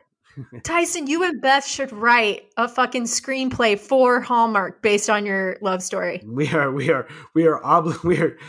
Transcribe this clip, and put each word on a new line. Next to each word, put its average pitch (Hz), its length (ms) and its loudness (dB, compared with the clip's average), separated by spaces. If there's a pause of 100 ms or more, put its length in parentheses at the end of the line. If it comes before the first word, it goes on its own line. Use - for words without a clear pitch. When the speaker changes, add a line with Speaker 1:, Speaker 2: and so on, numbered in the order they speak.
(300)
Speaker 1:
<laughs> 123 340 -18
Speaker 2:
Tyson, 339 440 -2
you 330 160 0
and 302 180 -4
Beth 277 240 2
should 269 260 -6
write 220 520 2 (120)
a 226 140 0
fucking 247 360 -2
screenplay 247 720 0
for 247 440 4
Hallmark 226 600 0
based 208 280 2
on 208 160 0
your 190 360 -2
love 185 220 -2
story. 180 420 -6
Speaker 1:
We 127 280 -4
are, 143 180 0
we 139 200 -2
are, 131 180 -2 (240)
we 165 140 4
are 151 140 2
obli-, 156 420 2
<laughs> - 20 -2
we 170 140 2
are, 156 180 0 (120)